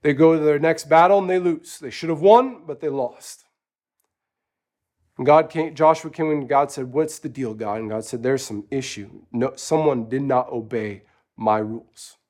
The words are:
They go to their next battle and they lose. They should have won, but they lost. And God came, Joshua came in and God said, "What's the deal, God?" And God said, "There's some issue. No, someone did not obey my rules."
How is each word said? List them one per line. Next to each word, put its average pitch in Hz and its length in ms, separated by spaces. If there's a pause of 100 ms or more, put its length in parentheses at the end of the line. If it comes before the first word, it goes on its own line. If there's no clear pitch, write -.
They 147 120
go 160 220
to 151 80
their 151 140
next 160 300
battle 175 300
and 185 120
they 185 80
lose. 170 400
They 131 120
should 160 180
have 156 120
won, 233 460
but 143 140
they 156 80
lost. - 560 (1700)
And 131 100
God 156 220
came, 156 280
Joshua 156 340
came 160 220
in 151 60
and 131 100
God 143 240
said, 127 200
"What's 156 280
the 147 80
deal, 120 260
God?" 107 240
And 110 120
God 110 140
said, 117 200
"There's 131 200
some 104 240
issue. 127 640
No, 120 240
someone 147 540
did 131 140
not 127 280
obey 110 540 (320)
my 110 220
rules." - 580 (140)